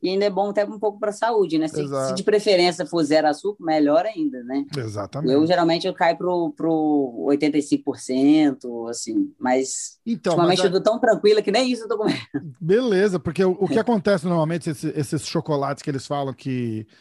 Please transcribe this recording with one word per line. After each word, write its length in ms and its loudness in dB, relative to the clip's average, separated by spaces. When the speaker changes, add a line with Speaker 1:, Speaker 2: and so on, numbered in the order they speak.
Speaker 1:
e 80 0
ainda 160 0
é 40 2
bom 220 -2
até 140 0
um 140 -12
pouco 200 -4
pra 120 -2
saúde, 460 0
né? 100 0
Se, 140 -6
Speaker 2:
Exato. 240 -4
Speaker 1:
se 80 -2
de 100 -6
preferência 600 2
for 180 -2
zero 240 4
açúcar, 360 -2
melhor 420 2
ainda, 380 -4
né?" 220 -4
Speaker 2:
Exatamente. 560 -4
Speaker 1:
Eu, 140 6
geralmente, 400 2
eu 60 -4
caio 240 2
pro, 360 -2
pro 600 0
oitenta 300 2
e 40 2
cinco 240 -2
por 140 -4
cento, 880 2
assim, 520 -4
mas 680 -2
Speaker 2:
Então, 340 -2
Speaker 1:
ultimamente 220 2
Speaker 2:
mas 20 0
Speaker 1:
eu 80 2
tô 100 0
tão 180 2
tranquila 420 4
que 100 -2
nem 200 2
isso 120 -4
eu 60 -12
tô 80 -4
comendo. 220 -2
Speaker 2:
Beleza, 600 2
porque 240 -2
o, 80 4
o 160 -2
que 120 2
Speaker 1:
<laughs> 0 -
Speaker 2:
acontece 460 0
normalmente, 440 0
esse, 260 -4
esses 320 -4
chocolates 540 -4
que 80 -8
eles 160 -6
falam 280 -4
que, 520 -6